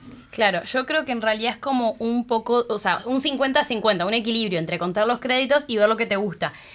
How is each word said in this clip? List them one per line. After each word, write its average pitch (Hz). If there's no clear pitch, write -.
Claro, 208
yo 262
creo 311
que 285
en 233
realidad 220
es 233
como 247
un 233
poco, 240
o 214
sea, 190
un 262
cincuenta 269
cincuenta, 208
un 208
equilibrio 220
entre 165
contar 180
los 240
créditos 262
y 233
ver 208
lo 220
que 226
te 208
gusta. 190